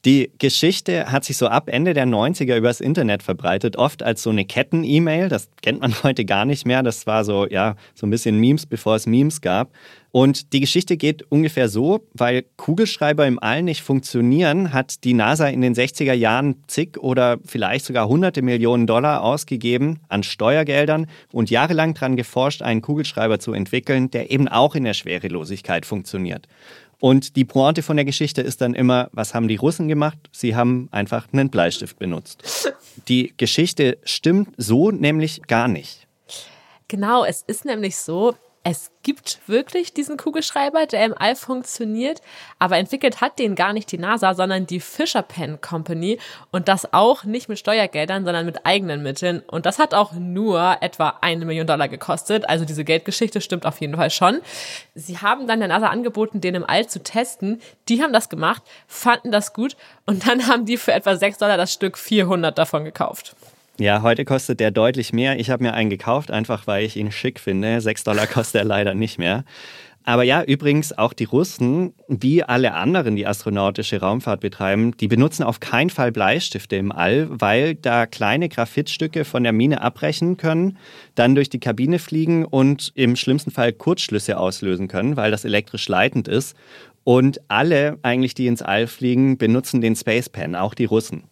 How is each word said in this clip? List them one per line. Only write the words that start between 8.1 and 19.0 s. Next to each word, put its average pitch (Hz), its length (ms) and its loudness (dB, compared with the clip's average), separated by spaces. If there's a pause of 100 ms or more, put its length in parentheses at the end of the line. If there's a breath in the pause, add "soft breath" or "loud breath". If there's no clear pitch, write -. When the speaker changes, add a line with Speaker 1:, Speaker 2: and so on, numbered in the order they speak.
Speaker 1:
Memes, 131 280 4
bevor 110 300 0
es 110 100 -4
Memes 139 340 2
gab. 104 320 -2 (400 loud breath)
Und 135 420 2
die 139 60 2
Geschichte 180 360 0
geht 156 360 -2
ungefähr 147 380 2
so, 143 440 0
weil 123 320 0 (120)
Kugelschreiber 151 680 2
im 123 140 0
All 127 240 0
nicht 165 180 -2
funktionieren, 143 920 2
hat - 340 -4
die 123 100 4
nasa 135 320 2
in 131 140 0
den 127 120 4
sechziger 131 400 0
Jahren 123 540 2
zig - 320 -4
oder 127 440 2
vielleicht 113 420 -2
sogar 120 220 0
hunderte 156 360 2
Millionen 120 420 4
Dollar 120 380 2